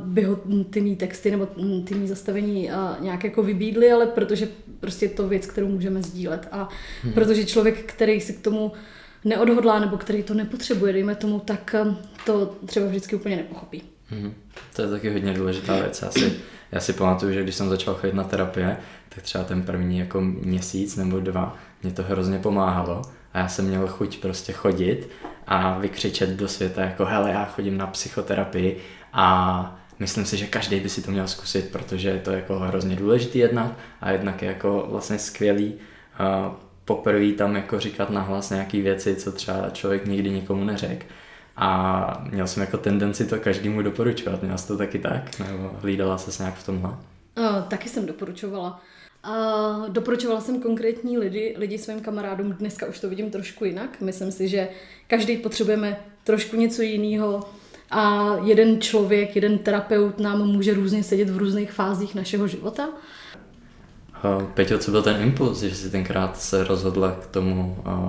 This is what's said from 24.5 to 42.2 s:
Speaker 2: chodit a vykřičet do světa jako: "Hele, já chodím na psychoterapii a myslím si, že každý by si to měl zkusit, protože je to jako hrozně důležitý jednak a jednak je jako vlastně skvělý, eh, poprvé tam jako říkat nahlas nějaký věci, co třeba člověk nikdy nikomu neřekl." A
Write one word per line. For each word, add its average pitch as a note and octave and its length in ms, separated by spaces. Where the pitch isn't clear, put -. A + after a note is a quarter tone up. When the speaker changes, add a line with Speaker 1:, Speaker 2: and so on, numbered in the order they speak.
Speaker 2:
chodit F#2 560
a F#2 320
vykřičet F#2+ 520
do F#2+ 180
světa F#2 340
jako: F#2 220
"Hele, G2+ 260
já G2+ 140
chodím G2 340
na G2 80
psychoterapii F#2+ 960
a F#2 680
myslím G2+ 260
si, G2+ 120
že G2+ 100
každý G2 340
by G2 80
si F#2+ 140
to F#2+ 80
měl F#2+ 180
zkusit, - 440
protože F#2 360
je F#2+ 100
to F#2+ 120
jako F#2+ 280
hrozně F#2 380
důležitý A#2+ 420
jednak A#2 320
a F#2+ 100
jednak F#2+ 320
je F#2+ 60
jako G2+ 420
vlastně G#2 280
skvělý, G#2 560
eh, F#2+ 760
poprvé G#2 480
tam G#2 240
jako G2 240
říkat G2+ 300
nahlas G2 400
nějaký G2 320
věci, G2 340
co F#2+ 160
třeba F#2+ 380
člověk G2 360
nikdy G2 240
nikomu G2 340
neřekl." G2 400
A F#2+ 720